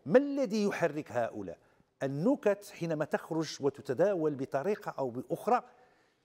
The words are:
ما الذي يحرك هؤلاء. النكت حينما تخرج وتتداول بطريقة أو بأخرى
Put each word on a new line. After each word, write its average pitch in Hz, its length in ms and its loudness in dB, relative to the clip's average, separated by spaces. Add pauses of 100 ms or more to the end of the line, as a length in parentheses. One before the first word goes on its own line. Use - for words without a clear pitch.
ما 180 120 6
الذي 269 460 2
يحرك 151 480 0
هؤلاء. 107 460 -4 (460)
النكت 196 760 0
حينما 156 260 -2
تخرج 156 540 -4
وتتداول 151 760 2
بطريقة 143 640 -2
أو 135 100 -2
بأخرى 165 520 0 (640)